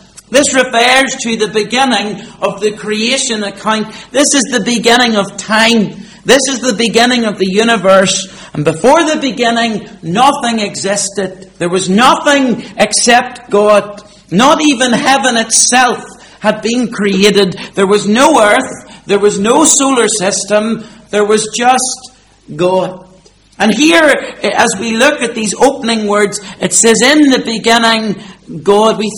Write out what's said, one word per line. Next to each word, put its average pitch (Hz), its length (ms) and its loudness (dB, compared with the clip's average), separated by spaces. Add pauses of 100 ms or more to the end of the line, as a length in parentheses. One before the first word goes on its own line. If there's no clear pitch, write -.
(300)
This 262 240 2
refers 254 680 0
to 226 140 -4
the 208 120 -2
beginning 214 720 -2 (220)
of 196 180 -4
the 208 160 -2
creation 220 680 -4
account. 208 440 -4 (240)
This 277 240 0
is 277 80 2
the 208 200 -4
beginning 233 540 0
of 196 220 -4
time. 220 500 0 (380)
This 226 220 4
is 262 120 -6
the 247 160 -2
beginning 233 480 0
of 214 140 -4
the 190 100 0
universe. 190 800 2 (240)
And 151 100 -4
before 233 420 2
the 311 140 -2
beginning, 233 720 -2 (140)
nothing 233 560 0
existed. 202 960 -6
There 170 140 -4
was 175 180 -2
nothing 262 760 2 (140)
except - 720 0
God. 208 540 2 (280)
Not 269 300 4
even 262 320 0
heaven 262 460 0
itself 247 680 0 (360)
had 208 200 0
been 233 320 -2
created. 196 640 2 (200)
There 196 120 0
was 202 200 0
no 262 320 4
earth. - 680 -2
There 202 120 2
was 196 220 0
no 247 240 2
solar 269 440 2
system. 214 760 -2 (240)
There 208 160 0
was 214 320 0
just 247 560 0 (420)
God. 185 520 -2 (540)
And 214 120 2
here, 320 320 4
as 226 720 -2
we 226 180 -4
look 294 240 0
at 247 140 -4
these 220 200 -4
opening 233 520 0
words, 208 320 0 (220)
it 185 120 -2
says, 214 300 2
"In 285 280 4
the 254 100 2
beginning, 226 720 0 (480)
God." 202 360 2
We 214 200 -4